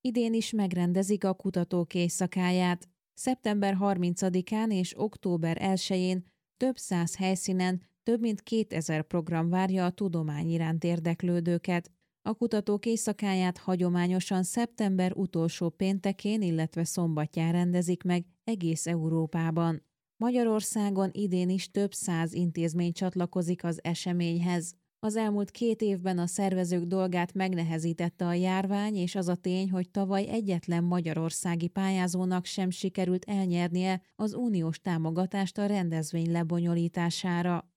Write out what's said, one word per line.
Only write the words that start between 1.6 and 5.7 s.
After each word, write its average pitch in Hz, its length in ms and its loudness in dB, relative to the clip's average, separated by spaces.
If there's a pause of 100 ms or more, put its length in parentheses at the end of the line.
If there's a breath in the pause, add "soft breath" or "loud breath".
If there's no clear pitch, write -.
éjszakáját. 180 920 0 (260)
Szeptember 208 600 0
harmincadikán 185 960 0
és 185 280 -2
október 170 640 -2
elsején 185 640 0 (320 soft breath)